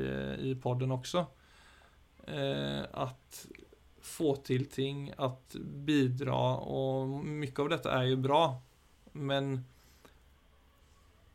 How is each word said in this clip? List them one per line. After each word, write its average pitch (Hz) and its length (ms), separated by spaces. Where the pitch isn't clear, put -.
eh, 67 340
i 131 140
podden 127 340
også, 131 380
eh, 139 520
at - 480
få - 340
til 127 240
ting, 139 520
at 131 400
bidra, 131 540
og 135 560
mye 151 380
av 143 100
dette 151 240
er 127 160
jo 131 80
bra, 135 240
men 139 420